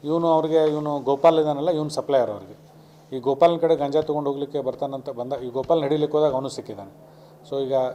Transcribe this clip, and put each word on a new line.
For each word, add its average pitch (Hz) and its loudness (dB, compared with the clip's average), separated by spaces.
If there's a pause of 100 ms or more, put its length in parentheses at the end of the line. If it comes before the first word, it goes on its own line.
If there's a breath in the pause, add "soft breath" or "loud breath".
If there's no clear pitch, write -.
ಇವನು 165 0
ಅವ್ರಿಗೆ, 160 4
ಇವನು 151 -2
ಗೋಪಾಲ್ 139 4
ಇದ್ದಾನಲ್ಲ, 151 0
ಇವನು 151 -2
ಸಪ್ಲೈಯರ್ 131 0
ಅವ್ರಿಗೆ. 98 -14 (460 loud breath)
ಈ 131 -6
ಗೋಪಾಲನ 143 2
ಕಡೆ 165 2
ಗಾಂಜಾ 143 0
ತೊಗೊಂಡು 147 -4
ಹೋಗ್ಲಿಕ್ಕೆ 143 -6
ಬರ್ತಾನಂತ 135 -6
ಬಂದ, 123 -10
ಈ 123 -6
ಗೋಪಾಲ್ 135 0
ನಡಿಲಿಕ್ಕೆ 147 0
ಹೋದಾಗ 151 2
ಅವನು 135 -4
ಸಿಕ್ಕಿದ್ದಾನೆ. - -16 (300 loud breath)
So 139 -4
ಈಗ 135 -4 (220)